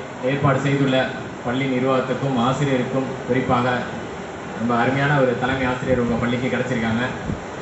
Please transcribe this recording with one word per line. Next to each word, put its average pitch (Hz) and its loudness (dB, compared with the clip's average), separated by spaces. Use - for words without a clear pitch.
ஏற்பாடு 139 2
செய்துள்ள 131 2
பள்ளி 127 0
நிர்வாகத்துக்கும் 131 0
ஆசிரியருக்கும், 131 2
குறிப்பாக 123 2
ரொம்ப 120 2
அருமையான 139 2
ஒரு 120 4
தலைமை 135 0
ஆசிரியர் 123 0
உங்க 117 2
பள்ளிக்கு 120 0
கிடைச்சிருக்காங்க. 120 0